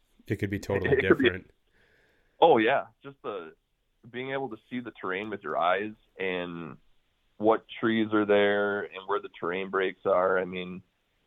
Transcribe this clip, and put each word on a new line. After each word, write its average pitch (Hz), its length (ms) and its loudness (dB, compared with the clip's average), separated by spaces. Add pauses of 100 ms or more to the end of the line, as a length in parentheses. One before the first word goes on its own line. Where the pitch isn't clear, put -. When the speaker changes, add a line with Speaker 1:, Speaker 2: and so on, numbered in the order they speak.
(280)
Speaker 1:
It 110 100 -4
could 101 140 -4
be 101 80 -4
totally 95 320 -2
Speaker 2:
it 101 160 2
could 95 100 6
be 90 80 0
Speaker 1:
different. 92 260 -2 (920)
Speaker 2:
Oh, 160 180 8
yeah. 110 240 2 (200)
Just 139 180 -18
the, 92 300 -10 (580)
being 127 220 -8
able 135 160 -4
to 110 80 -10 (140)
see 123 100 -6
the 120 120 -12 (100)
terrain 98 280 -4
with 101 140 -10
your 73 140 -4
eyes 95 340 0 (260)
and 87 600 -6 (600)
what 110 280 2 (160)
trees 113 320 2
are 107 120 4
there 101 580 2
and 80 240 -12
where 101 120 0
the 101 80 -14 (100)
terrain 92 320 -4
breaks 95 360 -2
are. 92 340 2
I 92 60 -2
mean, 90 360 -10 (460)